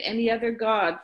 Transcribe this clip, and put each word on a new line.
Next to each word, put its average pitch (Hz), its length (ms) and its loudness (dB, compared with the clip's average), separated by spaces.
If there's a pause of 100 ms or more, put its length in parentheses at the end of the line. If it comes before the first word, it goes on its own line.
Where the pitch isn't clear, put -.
any 226 300 0
other 226 220 0
god, 214 520 0